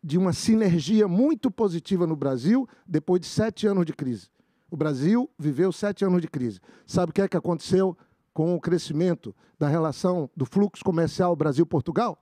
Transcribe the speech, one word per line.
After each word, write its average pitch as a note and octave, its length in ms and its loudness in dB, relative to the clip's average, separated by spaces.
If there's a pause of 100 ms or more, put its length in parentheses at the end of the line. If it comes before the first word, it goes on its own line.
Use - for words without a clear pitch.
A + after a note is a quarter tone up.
de D#3+ 160 -2
uma F#3 140 0
sinergia G#3 720 2
muito A#3+ 440 2
positiva F3 580 0
no D#3+ 80 -2
Brasil, C#3 520 0 (160)
depois F3+ 360 0
de - 80 -14
sete G#3+ 380 -2
anos F#3+ 200 2
de D#3 60 -10
crise. B2 360 -6 (400)
O E3 80 -10
Brasil D3+ 640 2
viveu D3+ 320 0
sete G3+ 340 -4
anos F3+ 160 4
de D#3 80 -8
crise. A#2 320 -6 (240)
Sabe F3+ 260 0
o - 40 -12
que G3 80 2
é F#3+ 60 0
que - 80 -2
aconteceu F3 600 0 (380)
com E3 200 0
o D#3+ 60 -2
crescimento E3 760 -2 (240)
da D3 100 0
relação D#3+ 680 0
do C#3 80 -2
fluxo G3 400 0
comercial E3+ 520 0
Brasil-Portugal? D#3 840 0